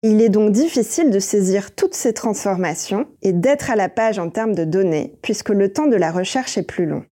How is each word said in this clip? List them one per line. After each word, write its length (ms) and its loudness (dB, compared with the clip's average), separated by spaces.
Il 180 4
est 60 4
donc 240 4
difficile 580 0
de 80 2
saisir 560 0
toutes 200 -2
ces 180 -2
transformations 960 -4
et 100 2
d'être 400 0
à 20 0
la 140 0
page 320 0
en 100 -4
termes 240 -2
de 100 -2
données, 580 0
puisque 280 -4
le 220 2
temps 160 0
de 80 4
la 160 2
recherche 440 -4
est 60 -2
plus 240 -4
long. 260 -6